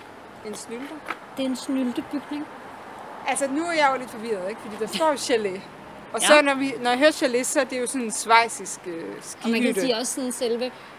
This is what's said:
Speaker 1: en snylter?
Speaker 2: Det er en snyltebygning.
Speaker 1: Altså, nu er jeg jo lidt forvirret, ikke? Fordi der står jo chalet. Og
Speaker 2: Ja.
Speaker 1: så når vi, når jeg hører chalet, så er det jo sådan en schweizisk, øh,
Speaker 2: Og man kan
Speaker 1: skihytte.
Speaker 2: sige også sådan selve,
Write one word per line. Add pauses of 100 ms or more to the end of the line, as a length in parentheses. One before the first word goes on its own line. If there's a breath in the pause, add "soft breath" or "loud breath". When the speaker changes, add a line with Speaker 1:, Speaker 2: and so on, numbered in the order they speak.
(460)
Speaker 1:
en
snylter? (420)
Speaker 2:
Det
er
en
snyltebygning. (840)
Speaker 1:
Altså,
nu
er
jeg
jo
lidt
forvirret,
ikke?
Fordi
der (100)
står
jo
chalet. (520)
Og
Speaker 2:
Ja.
Speaker 1:
så
når
vi,
når
jeg
hører
chalet,
så
er
det
jo
sådan
en
schweizisk,
øh, (520)
Speaker 2:
Og
man
kan
Speaker 1:
skihytte.
Speaker 2:
sige
også
sådan
selve, (280 loud breath)